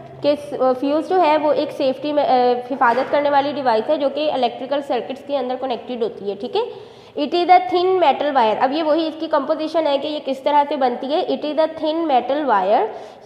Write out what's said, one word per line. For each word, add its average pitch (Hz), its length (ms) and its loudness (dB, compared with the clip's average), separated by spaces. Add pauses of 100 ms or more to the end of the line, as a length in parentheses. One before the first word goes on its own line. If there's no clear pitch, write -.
(260)
कि 294 100 4 (440)
fuse 285 260 0
जो 370 100 0
है 311 220 4
वो 294 140 2
एक 294 180 0
safety 285 420 -2
में, 294 120 2
अ, 247 460 2
हिफाजत 254 400 2
करने 294 200 2
वाली 285 220 2
device 240 320 0
है 302 140 0
जो 269 120 0
कि 294 180 -2
electrical 269 520 -2
circuits 262 420 -6
के 285 140 -4
अंदर 254 200 -4
connected 247 460 -6
होती 202 280 -4
है। 196 60 -6
ठीक 247 200 -6
है, - 400 -6 (220)
it 285 120 -2
is 349 160 0
a 359 140 8
thin 359 260 0 (120)
metal 285 340 2
wire। 220 240 2
अब 262 160 0
ये 320 100 0
वही 311 240 2
इसकी 311 200 -6
composition 311 600 0
है 277 120 2
कि 302 100 -6
ये 302 120 -6
किस 269 240 -6
तरह 294 200 4
से 294 120 -2
बनती 254 300 -2
है। 311 200 0
It - 180 -2
is 294 120 -4
a 311 120 4
thin 320 380 -2
metal 277 420 2
wire, 214 400 2 (380)